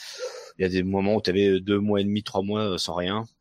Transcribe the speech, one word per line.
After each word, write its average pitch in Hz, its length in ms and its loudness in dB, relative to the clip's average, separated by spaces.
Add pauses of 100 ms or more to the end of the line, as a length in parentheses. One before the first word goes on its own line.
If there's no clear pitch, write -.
(580)
il - 40 -2
y - 20 2
a 92 40 2
des 92 140 0
moments 98 320 0
où 107 60 2
t'avais 95 400 4
deux 101 180 2
mois 104 220 2
et 98 40 0
demi, 104 200 -2
trois 98 180 -2
mois, 104 200 -2
euh, 95 160 -2
sans 85 160 -4
rien. 95 320 -2 (140)